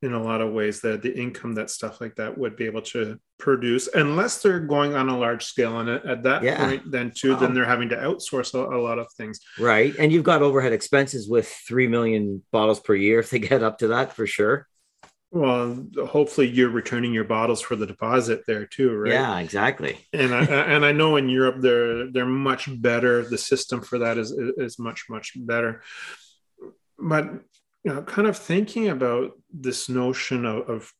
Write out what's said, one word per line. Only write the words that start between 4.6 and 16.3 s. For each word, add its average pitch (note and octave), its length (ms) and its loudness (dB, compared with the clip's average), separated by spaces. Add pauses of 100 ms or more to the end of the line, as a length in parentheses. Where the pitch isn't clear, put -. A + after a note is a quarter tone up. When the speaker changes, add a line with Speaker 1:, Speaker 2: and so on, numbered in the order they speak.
Speaker 1:
going C#3+ 360 0
on C3 120 0
a B2+ 80 0
large A#2 280 -2
scale. A#2 360 0
And A#2 80 -2
at, B2 180 -2
at A#2+ 180 -4
that C3+ 180 2
Speaker 2:
Yeah. B2+ 140 2 (100)
Speaker 1:
point, C3+ 240 -4
then B2 240 -4
too, C3 220 2
then B2+ 140 4
Speaker 2:
Wow. B2 40 0
Speaker 1:
they're B2+ 100 4
having A#2+ 260 2
to A#2+ 60 -2
outsource - 580 -4
a, C3 40 0 (180)
a A#2+ 40 0
lot A#2 180 -2
of A#2 80 -8 (100)
things. G#2+ 240 -12 (180)
Speaker 2:
Right. A#2 400 4
And D#3 140 6
you've E3 120 4
got D#3+ 180 4
overhead C3+ 300 4
expenses C3+ 560 0
with A2+ 180 2 (220)
three B2 180 2
million A2 560 0 (100)
bottles G#2+ 280 4
per - 140 2
year G#2 260 4
if A2 100 -4
they B2+ 80 0
get A#2 240 2
up A2 160 -2
to A2+ 100 0
that, A#2+ 260 0
for A2 120 -4
sure. A2+ 400 0 (640)
Speaker 1:
Well, B2 560 0 (200)
hopefully D3 420 2